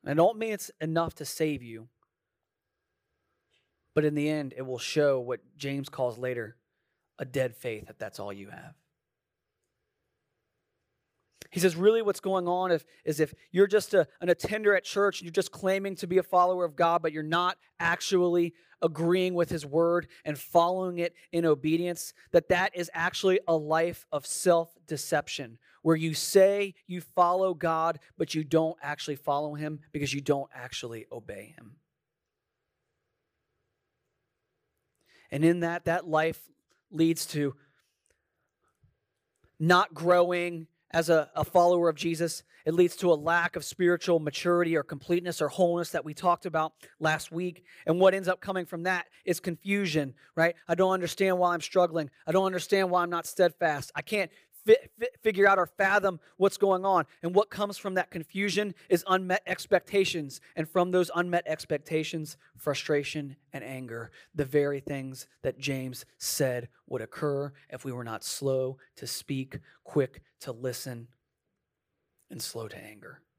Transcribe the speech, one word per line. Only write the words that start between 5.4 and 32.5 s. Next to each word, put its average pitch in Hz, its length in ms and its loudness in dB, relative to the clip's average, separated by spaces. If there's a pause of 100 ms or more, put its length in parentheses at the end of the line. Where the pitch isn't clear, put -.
James 139 300 -6
calls 123 300 -4
later 120 400 -8 (600)
a - 60 -8
dead 127 320 -4
faith 110 340 -10
if - 80 -20
that's 104 220 -12
all 101 140 -8
you 98 160 -14
have. - 240 -20 (2750)
He - 80 -6
says, 175 160 2
really 220 260 4
what's 202 180 -2
going 185 280 -2
on 180 240 0
if, 160 140 0 (180)
is 151 160 -4
if 151 140 0 (180)
you're 190 160 4
just 202 260 0
a, 170 140 4 (120)
an 175 100 -2
attender 208 460 2
at 180 80 0
church 202 360 -2
and 175 60 -16
you're 165 60 -10
just 185 200 -2
claiming 196 460 -4
to 185 100 -10
be 180 100 2
a 180 60 4
follower 180 420 2
of 147 100 -8
God, 170 260 2
but 160 120 -4
you're 156 100 -6
not 175 340 0 (220)
actually 175 760 2 (280)
agreeing 170 520 2
with 170 160 0
his 151 160 -6
word 165 420 2 (180)
and 151 120 -4
following 175 600 0
it 170 140 -2 (180)
in 170 140 0
obedience, 160 680 0 (180)
that 170 180 4
that 180 260 0
is 175 180 -6
actually 185 540 0
a 165 80 2
life 160 580 0
of 143 120 -4
self-deception, 151 1300 -2 (240)
where 160 160 4
you 160 160 -2
say 196 600 4 (140)
you 180 140 -8
follow 180 520 2
God, 160 460 0 (180)
but 165 160 -4
you 156 120 -2
don't 160 360 2
actually 143 360 -8
follow 147 360 -2
him 151 280 -8 (100)
because 143 220 -4
you 143 80 -4
don't 139 340 0
actually 120 560 -12
obey 104 460 -16
him. - 160 -20 (3500)